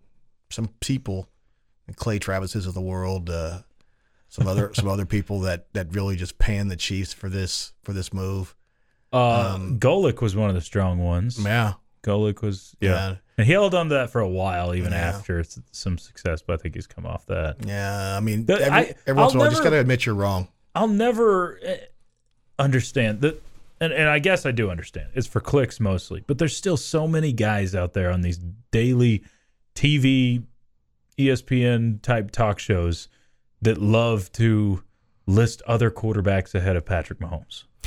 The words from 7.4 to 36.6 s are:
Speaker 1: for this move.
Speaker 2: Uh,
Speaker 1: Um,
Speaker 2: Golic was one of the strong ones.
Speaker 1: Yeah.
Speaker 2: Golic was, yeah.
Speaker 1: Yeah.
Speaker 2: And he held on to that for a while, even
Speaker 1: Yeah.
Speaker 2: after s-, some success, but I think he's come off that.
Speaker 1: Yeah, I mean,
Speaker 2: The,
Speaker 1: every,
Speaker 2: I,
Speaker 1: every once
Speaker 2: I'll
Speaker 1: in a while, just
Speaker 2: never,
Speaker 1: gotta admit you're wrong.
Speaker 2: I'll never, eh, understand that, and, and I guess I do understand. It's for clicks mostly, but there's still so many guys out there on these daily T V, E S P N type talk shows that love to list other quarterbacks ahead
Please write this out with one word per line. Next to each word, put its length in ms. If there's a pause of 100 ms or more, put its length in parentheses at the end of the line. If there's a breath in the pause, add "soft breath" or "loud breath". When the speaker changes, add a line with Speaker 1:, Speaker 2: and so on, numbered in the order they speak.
Speaker 1:
for 100
this 180
move. 420 (600)
Speaker 2:
Uh, 420
Speaker 1:
Um, 240
Speaker 2:
Golic 400
was 160
one 140
of 60
the 60
strong 380
ones. 420
Speaker 1:
Yeah. 340 (280)
Speaker 2:
Golic 380
was, 400
yeah. 100
Speaker 1:
Yeah. 240 (240)
Speaker 2:
And 60
he 80
held 220
on 140
to 60
that 140
for 120
a 60
while, 460
even 200
Speaker 1:
Yeah. 40
Speaker 2:
after 440
s-, 180 (120)
some 280
success, 420
but 120
I 40
think 160
he's 140
come 180
off 220
that. 300 (100)
Speaker 1:
Yeah, 500
I 20
mean, 280
Speaker 2:
The, 60
Speaker 1:
every, 180
Speaker 2:
I, 240 (100)
Speaker 1:
every 80
once 40
Speaker 2:
I'll 140
Speaker 1:
in 40
a 60
while, 100
just 120
Speaker 2:
never, 120
Speaker 1:
gotta 60
admit 260
you're 80
wrong. 320 (260)
Speaker 2:
I'll 140
never, 760
eh, 160 (800)
understand 640
that, 180 (400)
and, 140
and 160
I 80
guess 300
I 40
do 200
understand. 420
It's 140
for 120
clicks 400
mostly, 460
but 140
there's 180
still 200
so 300
many 240
guys 440
out 180
there 160
on 120
these 180 (320)
daily 520 (520 soft breath)
T 240
V, 420 (800)
E 100
S 140
P 200
N 380
type 300
talk 260
shows 500 (540)
that 180
love 540
to 480 (460)
list 400
other 240
quarterbacks 640
ahead 200